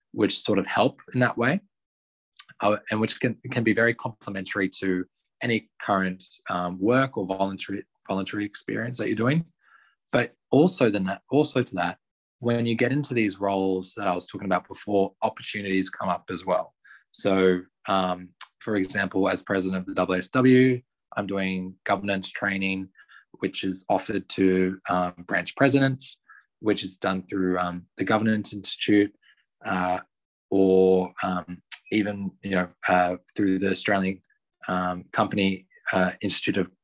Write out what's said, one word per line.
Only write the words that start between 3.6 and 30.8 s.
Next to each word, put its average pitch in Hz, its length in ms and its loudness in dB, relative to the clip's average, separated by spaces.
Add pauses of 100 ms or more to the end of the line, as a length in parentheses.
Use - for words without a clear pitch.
be 110 100 4
very 117 220 2
complementary 98 760 -6
to 92 340 -2 (380)
any 117 260 -2 (140)
current, 92 420 0 (280)
um, 90 280 -4
work 127 380 2
or 101 80 -4
voluntary, 95 580 -4 (240)
voluntary 98 380 -4
experience 113 540 -8
that 110 80 -4
you're 107 80 -2
doing. 131 280 2 (680)
But 120 240 0 (160)
also 139 400 4
than 98 140 -2
that, 95 260 -6
also 139 320 2
to 98 120 -8
that, 87 220 -2 (400)
when 117 300 0
you 117 80 0
get 123 160 2
into 139 240 -2
these 104 240 0
roles 95 580 0
that 104 100 -4
I 92 60 2
was 90 140 -6
talking 101 180 -10
about 92 220 0
before, 98 460 0 (100)
opportunities 98 680 -2
come - 200 -6
up 87 200 -4
as 92 160 -8
well. - 300 -2 (380)
So, 92 480 2 (260)
um, 92 420 -2 (300)
for 110 160 -4
example, 95 520 0
as 95 140 0
president 92 380 -2
of 92 80 -8
the 95 80 -10
W 92 240 0
S 90 80 -6
W, 127 540 6 (340)
I'm 101 120 -4
doing 95 560 -4
governance 98 480 -2
training, 95 580 -4 (500)
which - 240 -4
is 92 240 -4
offered 98 420 -2
to, 92 500 2 (100)
um, 90 240 0 (140)
branch 92 280 -4
presidents, 135 600 2 (420)
which 104 240 0
is 92 140 -10
done 95 320 -2
through, 92 300 0
um, 87 260 -4 (120)
the 98 60 -6
Governance 107 480 0
Institute, 104 640 2 (500)
uh, 92 360 -2 (500)
or, 92 720 4